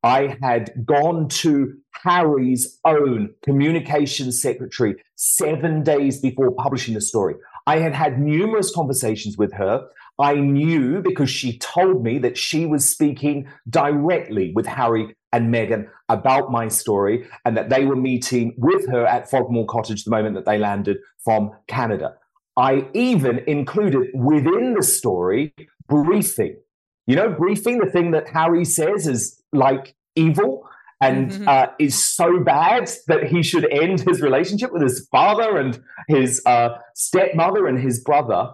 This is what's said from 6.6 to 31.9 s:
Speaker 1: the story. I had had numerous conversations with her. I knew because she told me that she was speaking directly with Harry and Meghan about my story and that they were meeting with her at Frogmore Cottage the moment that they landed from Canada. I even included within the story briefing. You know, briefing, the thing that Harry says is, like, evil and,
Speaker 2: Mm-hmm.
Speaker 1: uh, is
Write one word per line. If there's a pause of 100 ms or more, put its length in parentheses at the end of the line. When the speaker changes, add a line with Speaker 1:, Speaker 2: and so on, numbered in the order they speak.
Speaker 1:
the
story. (320)
I
had
had
numerous
conversations
with
her. (320)
I
knew
because
she
told
me
that
she
was
speaking (200)
directly
with
Harry (180)
and
Meghan (220)
about
my
story (160)
and
that
they
were
meeting
with
her
at
Frogmore
Cottage
the
moment
that
they
landed (260)
from (160)
Canada. (420)
I
even
included
within
the
story (360)
briefing. (520)
You
know,
briefing,
the
thing
that
Harry
says
is, (140)
like, (220)
evil (340)
and,
Speaker 2:
Mm-hmm.
Speaker 1:
uh, (100)
is